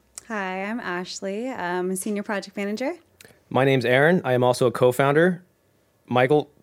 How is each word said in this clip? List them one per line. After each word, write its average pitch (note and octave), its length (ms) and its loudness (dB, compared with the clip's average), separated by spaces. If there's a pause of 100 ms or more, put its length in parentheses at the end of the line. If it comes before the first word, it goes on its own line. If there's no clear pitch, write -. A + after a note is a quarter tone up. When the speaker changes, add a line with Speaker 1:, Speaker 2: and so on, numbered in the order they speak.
(280)
Speaker 1:
Hi, F#3+ 360 -8
I'm A3+ 180 -8
Ashley. F#3+ 680 -8
I'm F3+ 400 -4
a F#3+ 60 -2
senior G3+ 280 -6
project G3 340 -8
manager. A3 380 -6 (540)
Speaker 2:
My B2+ 140 2
name's C3+ 220 2
Aaron. C#3+ 400 4
I B2+ 80 0
am B2 100 2
also B2 240 2
a A2+ 40 2
co-founder. C#3+ 760 2 (600)
Michael, B2+ 420 2 (140)